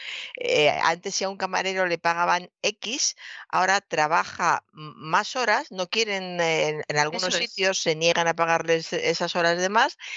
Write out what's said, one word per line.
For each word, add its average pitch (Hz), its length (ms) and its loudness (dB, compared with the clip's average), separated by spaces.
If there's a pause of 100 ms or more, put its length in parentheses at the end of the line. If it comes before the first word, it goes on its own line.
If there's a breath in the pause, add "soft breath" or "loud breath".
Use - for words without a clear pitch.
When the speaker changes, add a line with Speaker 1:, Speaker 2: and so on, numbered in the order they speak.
(400 loud breath)
Speaker 1:
Eh, 151 300 4
antes, 175 440 0
si - 100 -2
a 190 60 -4
un 196 80 -10
camarero 185 480 -2
le 170 140 -2
pagaban 175 500 0 (140)
X, 214 520 -4 (340 loud breath)
ahora 185 320 2
trabaja 165 800 0 (100)
m-, 151 220 -16
más 165 400 -2
horas, 247 360 0
no 185 160 -4
quieren, 190 540 -2
eh, 160 280 2
en, 151 180 -4
en 147 100 -2
algunos 165 380 -2
Speaker 2:
Eso - 20 2
es. - 140 -2
Speaker 1:
sitios 190 280 0
se 160 160 0
niegan 170 320 2
a 165 80 2
pagarles 165 560 0
esas 170 440 -2
horas 170 240 2
de 185 100 0
más 233 300 2 (180 loud breath)